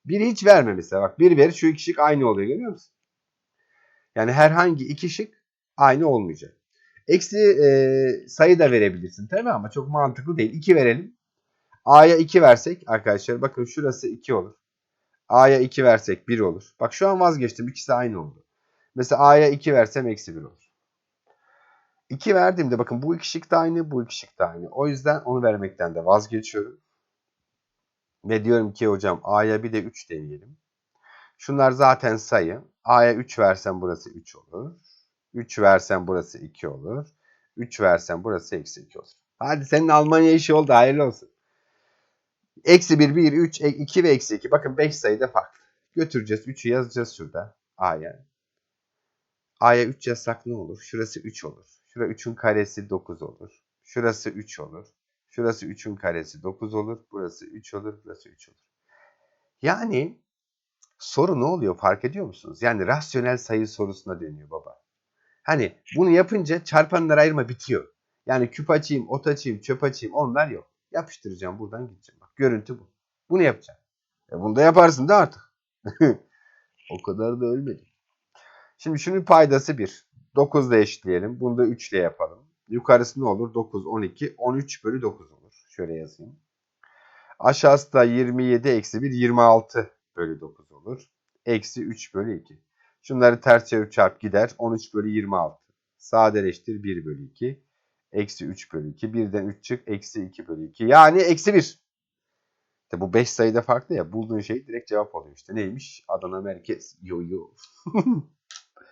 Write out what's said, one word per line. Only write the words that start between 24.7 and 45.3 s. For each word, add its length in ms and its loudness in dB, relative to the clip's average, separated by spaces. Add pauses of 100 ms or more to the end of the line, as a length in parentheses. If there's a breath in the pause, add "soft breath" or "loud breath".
yüzden 340 -4
onu 220 -4
vermekten 520 -4
de 100 -8
vazgeçiyorum. 760 -2 (1400)
Ve 200 -4
diyorum 280 0
ki 140 -4
hocam 360 -2
A'ya 400 0
bir 100 -10
de 100 -4
üç 260 -18
deneyelim. 480 -16 (800 soft breath)
Şunlar 340 2
zaten 460 4
sayı. 440 -2 (220)
A'ya 300 4
üç 260 -8
versem 420 0
burası 280 -8
üç 260 -20
olur. 420 -18 (560)
Üç 260 -12
versem 480 2
burası 300 -8
iki 300 -18
olur. 400 -12 (500)
Üç 240 -12
versem 420 0
burası 320 -8
eksi 260 -16
iki 180 -20
olur. 100 -20 (300)
Hadi 260 -6
senin 220 0
Almanya 440 4
işi 220 2
oldu, 200 4
hayırlı 300 6
olsun. 260 -6 (1300)
Eksi 360 4
bir, 160 2
bir, 180 2
üç, 280 -2
e, 80 0
iki 340 -2
ve 60 2
eksi 260 0
iki. 160 -8
Bakın 260 -2
beş 180 -2
sayıda 320 -2
farklı. 320 -6 (360)